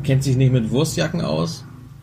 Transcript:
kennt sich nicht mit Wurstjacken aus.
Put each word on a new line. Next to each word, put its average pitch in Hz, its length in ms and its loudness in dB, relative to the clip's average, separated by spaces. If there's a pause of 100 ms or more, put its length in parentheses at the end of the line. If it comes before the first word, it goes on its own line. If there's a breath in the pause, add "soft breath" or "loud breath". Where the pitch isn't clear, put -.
kennt 135 200 2
sich 131 120 2
nicht 131 160 4
mit 110 200 2
Wurstjacken 160 500 0
aus. 165 420 -2 (400)